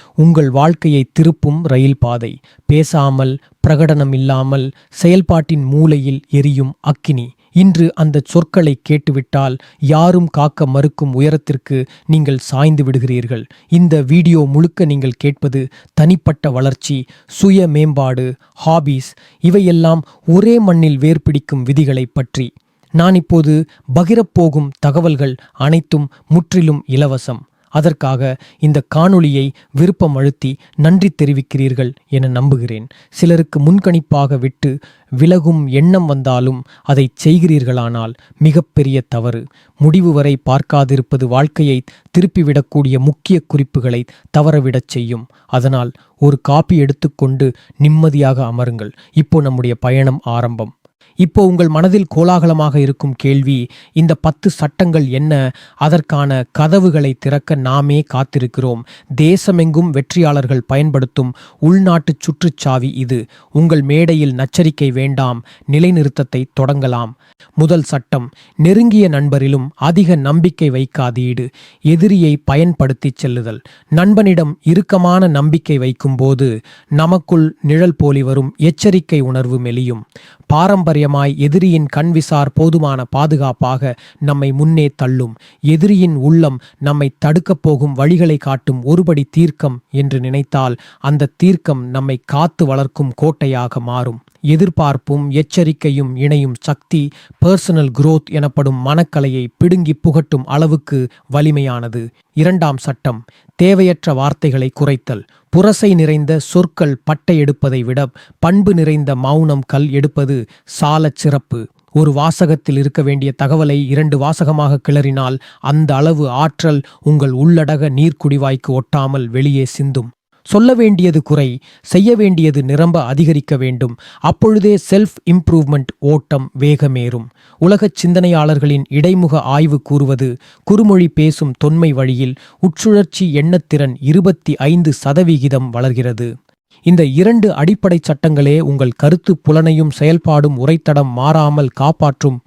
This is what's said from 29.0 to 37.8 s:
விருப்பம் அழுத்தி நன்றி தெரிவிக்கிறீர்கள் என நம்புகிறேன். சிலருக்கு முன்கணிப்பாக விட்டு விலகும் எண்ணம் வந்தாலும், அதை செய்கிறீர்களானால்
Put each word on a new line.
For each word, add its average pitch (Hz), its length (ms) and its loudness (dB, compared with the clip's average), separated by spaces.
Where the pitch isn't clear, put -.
விருப்பம் 170 440 0
அழுத்தி 139 420 -2
நன்றி 175 340 2
தெரிவிக்கிறீர்கள் 135 840 -2
என 135 180 0
நம்புகிறேன். 123 600 -2
சிலருக்கு 165 500 0
முன்கணிப்பாக 147 800 0
விட்டு 135 400 -4
விலகும் 156 580 2
எண்ணம் 165 380 2
வந்தாலும், 131 580 -2
அதை 135 260 0
செய்கிறீர்களானால் 127 880 0